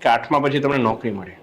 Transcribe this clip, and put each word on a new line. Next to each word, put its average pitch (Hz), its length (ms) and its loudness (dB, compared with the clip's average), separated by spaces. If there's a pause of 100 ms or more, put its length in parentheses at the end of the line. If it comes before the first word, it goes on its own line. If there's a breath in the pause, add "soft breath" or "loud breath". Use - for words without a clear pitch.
કે 139 80 2
આઠમા 120 300 2
પછી 143 200 0
તમને 139 200 0
નોકરી 113 320 0
મળે. 92 320 -10